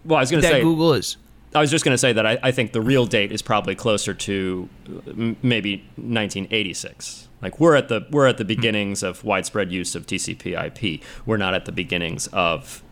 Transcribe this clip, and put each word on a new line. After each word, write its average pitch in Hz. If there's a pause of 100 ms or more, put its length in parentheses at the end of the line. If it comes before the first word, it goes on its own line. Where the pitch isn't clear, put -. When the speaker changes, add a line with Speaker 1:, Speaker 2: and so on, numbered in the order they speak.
Speaker 1:
Well, 156
I -
was 131
gonna 160
Speaker 2:
that 165
Speaker 1:
say 135
Speaker 2:
Google 160
is - (360)
Speaker 1:
I 151
was 147
just 156
gonna 131
say 127
that 107
I, 113
I 131
think 123
the 113
real 123
date 101
is 107
probably 101
closer 104
to, 92 (200)
uh, 85
m-, 113
maybe 104 (120)
nineteen 107
eighty-six. - (160)
Like, 92
we're 156
at 131
the, 110
we're 143
at 120
the 110
Speaker 2:
Hmm. 92
Speaker 1:
beginnings 104
of 92
widespread 95
use 90
of 82
T 95
C 90
P 87
I 80
P. 80 (240)
We're 110
not 92
at 90
the -
beginnings 85
of 85